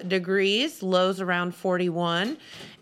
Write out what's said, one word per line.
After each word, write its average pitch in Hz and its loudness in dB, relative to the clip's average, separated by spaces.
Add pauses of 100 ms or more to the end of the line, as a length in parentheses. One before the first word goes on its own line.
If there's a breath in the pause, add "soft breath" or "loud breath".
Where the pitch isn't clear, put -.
degrees, 190 0
lows 185 2
around 180 0
forty-one. 180 -2 (440 loud breath)